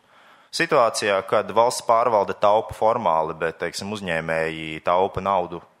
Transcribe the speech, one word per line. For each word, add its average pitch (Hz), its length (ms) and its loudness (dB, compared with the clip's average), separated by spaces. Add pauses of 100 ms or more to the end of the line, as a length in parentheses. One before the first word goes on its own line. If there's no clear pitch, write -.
(540)
Situācijā, 117 640 0 (140)
kad 101 260 0
valsts 117 320 2
pārvalde 113 480 2
taupa 107 400 2
formāli, 87 640 2
bet, 82 240 -4
teiksim, 98 320 -8
uzņēmēji 80 880 -4
taupa 92 380 0
naudu 87 400 -2 (160)